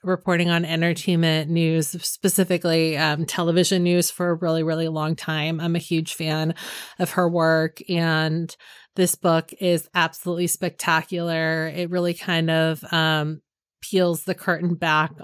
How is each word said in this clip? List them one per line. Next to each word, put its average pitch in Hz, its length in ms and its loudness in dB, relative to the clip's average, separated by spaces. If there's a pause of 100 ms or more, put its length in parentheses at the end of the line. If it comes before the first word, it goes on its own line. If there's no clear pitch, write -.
reporting 175 480 2
on 170 140 2
entertainment 165 840 2
news, 165 380 2
specifically, 170 1080 0
um, 151 300 0
television 175 560 2
news, 175 300 2
for 175 180 -2
a 170 60 0
really, 165 260 0
really 160 260 0
long 156 280 -2
time. 156 440 -4
I'm 170 160 -2
a 165 40 0
huge 165 340 -2
fan 156 400 -2 (460)
of 175 120 -2
her 180 160 2
work, 160 520 2 (100)
and 165 640 0 (400)
this 180 200 2
book 165 440 0
is 175 360 0
absolutely 175 500 -2
spectacular. 160 1300 -2
It 175 160 -4
really 175 240 0
kind 165 380 0
of, 160 320 2 (100)
um, 160 480 0 (400)
peels 175 420 0
the 190 100 -4
curtain 170 400 -2
back 156 380 0 (120)